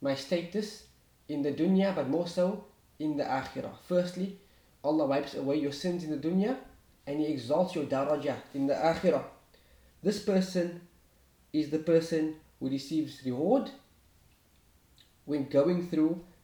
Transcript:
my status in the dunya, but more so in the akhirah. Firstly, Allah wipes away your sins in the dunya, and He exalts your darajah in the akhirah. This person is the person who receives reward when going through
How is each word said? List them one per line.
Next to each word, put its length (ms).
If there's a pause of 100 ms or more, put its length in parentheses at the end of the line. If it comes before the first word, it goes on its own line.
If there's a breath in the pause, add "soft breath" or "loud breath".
my 160
status 680 (420)
in 140
the 100
dunya, 420
but 140
more 180
so 380 (340)
in 180
the 80
akhirah. 520 (100)
Firstly, 520 (460 soft breath)
Allah 220
wipes 280
away 220
your 160
sins 320
in 60
the 60
dunya, 400 (500)
and 140
He 60
exalts 480
your 100
darajah 520 (180)
in 140
the 60
akhirah. 500 (800 soft breath)
This 220
person 560 (720)
is 180
the 100
person 560 (240)
who 100
receives 540
reward 460 (1500)
when 240
going 400
through 360 (200)